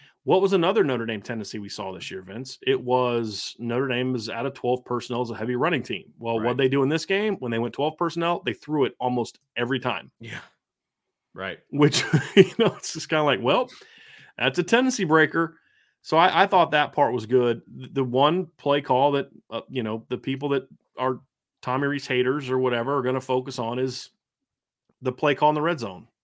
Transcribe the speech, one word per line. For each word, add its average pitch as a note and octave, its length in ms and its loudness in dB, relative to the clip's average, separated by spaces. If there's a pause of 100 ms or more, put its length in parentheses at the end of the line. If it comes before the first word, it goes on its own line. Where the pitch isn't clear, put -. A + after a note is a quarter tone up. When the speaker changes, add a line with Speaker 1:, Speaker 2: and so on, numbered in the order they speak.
(220)
Speaker 1:
What F3 180 2
was F#3+ 100 2
another F#3+ 320 2
Notre B2 220 0
Dame A2 160 -6
tendency A2+ 360 -8
we G2+ 120 -10
saw F#2+ 240 -10
this - 180 -14
year, F#2+ 100 -10
Vince? G#2 360 -14 (100)
It C3 140 2
was A#2+ 800 0
Notre A#2+ 280 -2
Dame B2+ 260 -2
is A2+ 160 -6
out A#2 160 -6
of C3+ 80 -6
twelve B2+ 300 -2
personnel A#2+ 380 -4
as A#2 80 -4
a A2 60 -8
heavy A#2+ 200 -4
running C#3+ 260 0
team. F#2 360 -10
Well, A#2 200 -4
Speaker 2:
Right. A2 80 -2
Speaker 1:
what'd B2 120 0
they C3+ 100 4
do C#3 160 2
in C3+ 60 2
this D#3 160 -2
game? G3+ 300 0
When B2 140 -6
they A2+ 100 0
went A#2 140 -2
twelve D3+ 240 -2
personnel, E3+ 480 -2
they A2+ 80 -2
threw D3 300 -2
it A#2+ 160 0
almost B2 400 -2 (160)
every B2 240 -2
time. B2 400 -6
Speaker 2:
Yeah. A2+ 200 -14 (920)
Right. F#2+ 260 -10 (100)
Speaker 1:
Which, C#3+ 340 4
<laughs> - 320 -2
you F#3+ 240 10
know, A3 180 2
it's - 160 -10
just - 140 -10
kinda D#3 160 0
like, B2+ 180 2
well, F#3 280 2 (680)
that's C3 220 0
a E3+ 40 0
tendency A#3+ 420 2
breaker. D#3+ 540 4 (420)
So - 160 0
I, F3 260 6
I G3+ 40 6
thought F3 240 4
that D3 200 2
part C3 220 2
was A2 120 -4
good. A#2+ 360 2 (120)
The, B2+ 200 -14
the C3+ 100 0
one D3 440 2 (100)
play C#3+ 240 0
call C#3 320 2
that, C#3 160 -2 (200)
uh, A2+ 200 -6
you C3 120 -4
know, A2+ 280 -6
the B2+ 80 -4
people C3+ 320 -6
that C3+ 180 -2 (300)
are C3 240 -2 (400)
Tommy C3+ 260 -2
Rees C#3 180 -4
haters C3 440 0
or C3 100 0
whatever B2+ 380 0
are C3+ 40 0
gonna B2+ 200 -2
focus B2+ 380 -4
on A#2+ 200 -4
is C3 300 -6 (920)
the B2+ 120 -2
play D3 220 0
call D3+ 140 2
in D3+ 60 2
the D3+ 60 -2
red D#3+ 180 -2
zone. F#2+ 280 -10 (160)